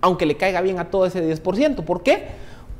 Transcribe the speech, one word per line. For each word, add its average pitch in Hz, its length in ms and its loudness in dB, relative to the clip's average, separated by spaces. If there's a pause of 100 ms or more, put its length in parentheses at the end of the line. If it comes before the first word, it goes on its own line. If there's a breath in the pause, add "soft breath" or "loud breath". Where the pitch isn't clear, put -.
aunque 180 240 2
le 147 120 2
caiga 185 240 0
bien 185 180 0
a 175 100 -6
todo 190 160 2
ese 185 160 0
diez 160 200 0
por 185 160 -2
ciento. 269 280 2
¿Por - 200 -4
qué? 311 220 2 (540 loud breath)